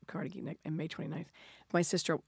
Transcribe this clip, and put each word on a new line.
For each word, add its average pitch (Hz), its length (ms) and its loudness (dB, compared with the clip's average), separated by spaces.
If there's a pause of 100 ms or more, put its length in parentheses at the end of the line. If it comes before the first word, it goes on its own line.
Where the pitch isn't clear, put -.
Carnegie - 340 -6
ne-, 151 240 -6
in 156 100 -2
May 160 140 -2
twenty-ninth. 156 420 -6 (420)
My 175 100 6
sister, 170 460 4